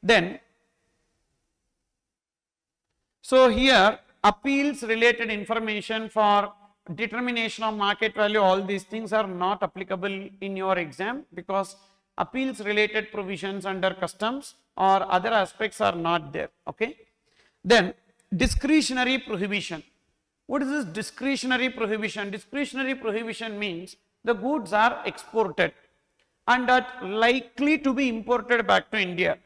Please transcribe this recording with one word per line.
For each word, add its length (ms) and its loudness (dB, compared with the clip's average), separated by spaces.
Then, 280 4
so 260 6
here 500 6
appeals 520 0
related 360 2
information 800 -4
for 440 2
determination 640 -4
of 120 -2
market 380 -2
value, 260 2
all 220 4
these 220 -4
things 180 -6
are 140 2
not 360 -2
applicable 540 -6
in 160 -6
your 220 0
exam 460 -6
because 360 -4
appeals 440 -4
related 420 0
provisions 540 -6
under 240 0
customs 500 -6
or 200 4
other 160 0
aspects 360 -6
are 140 2
not 240 0
there. 180 -6
Okay. 240 -6
Then 220 4
discretionary 720 2
prohibition. 640 -6
What 160 -2
is 140 -2
this 80 -2
discretionary 680 -2
prohibition? 640 -4
Discretionary 640 -6
prohibition 640 -6
means 380 -8
the 80 0
goods 400 -2
are 320 2
exported 680 -2
and 240 4
are 160 6
likely 720 2
to 60 2
be 160 0
imported 580 0
back 260 2
to 60 -2
India. 480 0